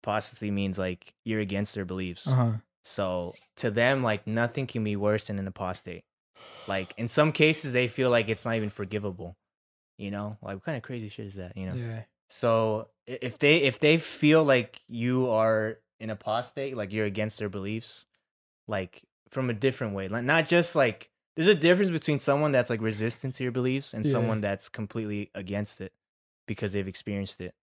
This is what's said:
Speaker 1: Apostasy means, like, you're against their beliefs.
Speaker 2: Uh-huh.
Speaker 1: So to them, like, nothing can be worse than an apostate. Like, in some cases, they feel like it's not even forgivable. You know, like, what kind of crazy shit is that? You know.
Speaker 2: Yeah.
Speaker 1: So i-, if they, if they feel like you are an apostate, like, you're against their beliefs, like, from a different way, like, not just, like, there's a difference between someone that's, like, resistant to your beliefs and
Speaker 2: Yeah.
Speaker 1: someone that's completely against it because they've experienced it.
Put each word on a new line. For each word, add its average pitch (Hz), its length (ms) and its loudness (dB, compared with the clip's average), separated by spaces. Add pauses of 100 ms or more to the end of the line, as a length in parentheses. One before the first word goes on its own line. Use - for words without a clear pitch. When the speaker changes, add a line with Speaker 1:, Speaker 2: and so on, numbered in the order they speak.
Speaker 1:
Apostasy 104 480 -4
means, 98 280 -2
like, 92 360 -6 (100)
you're 110 140 -2
against 101 380 -2
their 98 80 -4
beliefs. 92 420 -6
Speaker 2:
Uh-huh. 127 260 4 (300)
Speaker 1:
So 92 520 -4 (220)
to 117 140 -2
them, 123 320 2
like, 110 240 0
nothing 117 400 0
can 117 160 -4
be 104 140 -2
worse 104 320 2
than 101 100 -4
an 98 80 -4
apostate. 92 560 -8 (640)
Like, 95 300 -4
in 117 100 -4
some 151 240 4
cases, 156 420 2
they 123 140 4
feel 127 240 0
like 117 180 4
it's 110 160 -2
not 113 120 0
even 107 140 -2
forgivable. 98 680 -8 (600)
You 101 140 -8
know, 104 320 -8
like, 98 140 -10
what 95 80 -16
kind 156 120 -6
of 113 60 -8
crazy 117 260 -10
shit 104 180 -12
is 98 100 -14
that? 92 200 -12
You 95 100 -6
know. 92 80 -6
Speaker 2:
Yeah. 113 280 -8 (280)
Speaker 1:
So 110 580 0 (200)
i-, 127 140 -8
if 123 160 -8
they, 151 200 8
if 135 200 2
they 156 200 6
feel 156 440 4
like 131 460 2
you 123 420 0
are 110 480 2 (220)
an 110 100 -8
apostate, 123 680 -4
like, 101 160 -6
you're 107 140 0
against 107 320 -4
their 104 100 -4
beliefs, 104 580 -8 (600)
like, 98 360 -6 (280)
from 131 200 -2
a 113 40 0
different 117 400 0
way, 95 140 -6
like, 117 160 -4
not 151 240 2
just, 170 260 4
like, 127 360 2 (260)
there's 165 120 4
a 214 60 8
difference 180 380 6
between 151 260 0
someone 147 320 4
that's, 123 200 4
like, 113 100 0
resistant 110 560 -2
to 131 80 -4
your 123 80 -2
beliefs 127 420 -2
and 113 100 -4
Speaker 2:
Yeah. 147 80 4
Speaker 1:
someone 113 280 2
that's 98 280 -4
completely 104 680 -6
against 98 460 -6
it 95 120 -12 (540)
because 104 260 -4
they've 98 160 -2
experienced 98 540 -8
it. 90 120 -12 (120)